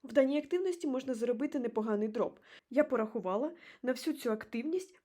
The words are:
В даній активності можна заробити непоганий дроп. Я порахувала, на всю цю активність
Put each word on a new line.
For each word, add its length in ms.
В 100
даній 240
активності 500
можна 260
заробити 460
непоганий 480
дроп. 320
Я 140
порахувала, 720
на 100
всю 260
цю 140
активність 720